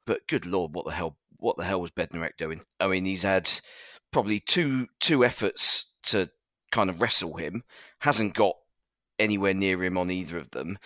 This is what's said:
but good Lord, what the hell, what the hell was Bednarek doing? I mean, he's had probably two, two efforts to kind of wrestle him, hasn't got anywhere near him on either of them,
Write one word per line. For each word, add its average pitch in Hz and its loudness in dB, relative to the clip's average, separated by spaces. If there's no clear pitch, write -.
but - -2
good 131 -2
Lord, 87 -2
what 82 -6
the 78 -6
hell, 82 -6
what 110 -2
the 85 -6
hell 92 -2
was 85 -8
Bednarek 82 -6
doing? 80 -8
I 95 2
mean, 92 0
he's 95 -2
had 95 2
probably 104 0
two, 135 0
two 135 4
efforts - 0
to 95 2
kind 101 2
of 87 -2
wrestle 85 0
him, 85 -8
hasn't 113 2
got 104 4
anywhere 101 2
near 95 0
him 92 0
on 90 0
either 87 -6
of 76 -10
them, 82 -8